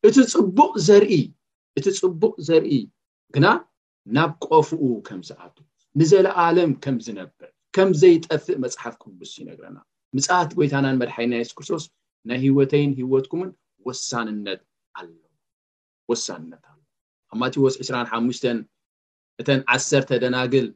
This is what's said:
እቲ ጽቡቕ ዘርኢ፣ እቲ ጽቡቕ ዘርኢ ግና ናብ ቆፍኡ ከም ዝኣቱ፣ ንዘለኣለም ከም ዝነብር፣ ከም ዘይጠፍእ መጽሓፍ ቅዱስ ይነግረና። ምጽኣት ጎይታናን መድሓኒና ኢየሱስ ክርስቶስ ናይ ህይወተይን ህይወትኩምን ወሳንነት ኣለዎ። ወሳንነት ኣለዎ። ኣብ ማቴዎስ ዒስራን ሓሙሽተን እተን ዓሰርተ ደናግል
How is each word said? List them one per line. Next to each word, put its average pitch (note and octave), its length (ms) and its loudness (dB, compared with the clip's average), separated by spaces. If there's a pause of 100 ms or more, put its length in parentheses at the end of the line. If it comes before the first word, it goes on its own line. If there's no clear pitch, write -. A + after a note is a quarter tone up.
እቲ G#3 120 6 (120)
ጽቡቕ G#3+ 520 2
ዘርኢ፣ G3+ 340 6 (640)
እቲ C#3 160 -4
ጽቡቕ F#3 480 -2
ዘርኢ D#3+ 300 2 (600)
ግና C#3+ 120 4 (640)
ናብ D3 240 -2 (120)
ቆፍኡ D#3 280 2 (300)
ከም F#2+ 220 -16
ዝኣቱ፣ - 340 -20 (380)
ንዘለኣለም E3+ 800 4
ከም C3+ 240 -6
ዝነብር፣ G2 500 -16 (240)
ከም F#3+ 200 2
ዘይጠፍእ D#3+ 640 4
መጽሓፍ B2 400 -10
ቅዱስ F#2 380 -20
ይነግረና። E2+ 420 -20 (360)
ምጽኣት D#3+ 400 0
ጎይታናን C#3+ 440 0
መድሓኒና A#2+ 360 -4
ኢየሱስ A#2 220 -6
ክርስቶስ D#3 280 -8 (420)
ናይ B2 140 -6
ህይወተይን C#3 540 2
ህይወትኩምን C3+ 560 -4 (360)
ወሳንነት G#2+ 760 -8 (340)
ኣለዎ። E2 280 -20 (880)
ወሳንነት E2 540 -8
ኣለዎ። - 220 -20 (460)
ኣብ A2 60 -10
ማቴዎስ C3 400 0
ዒስራን B2 300 -8
ሓሙሽተን A#2 520 -4 (800)
እተን C3+ 260 -2
ዓሰርተ C3+ 440 0 (100)
ደናግል B2+ 560 -2